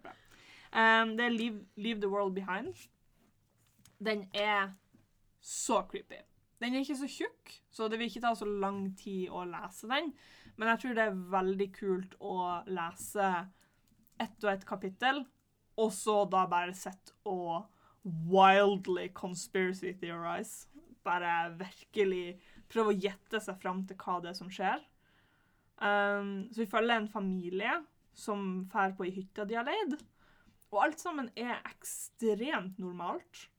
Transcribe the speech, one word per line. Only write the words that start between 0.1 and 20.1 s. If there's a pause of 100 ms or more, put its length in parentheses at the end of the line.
Ehm,
det
er
Leave, (120)
Leave
the
World
Behind. (1120)
Den (100)
er (720)
så
creepy. (380)
Den
er
ikke
så
tjukk, (180)
så
det
vil
ikke
ta
så
lang
tid
å
lese
den. (400)
Men
jeg
tror
det
er (140)
veldig
kult
å (320)
lese (920)
ett
og
ett
kapittel, (540)
og
så
da
bare
sett (140)
og (380)
wildly
conspiracy
theorize. (320)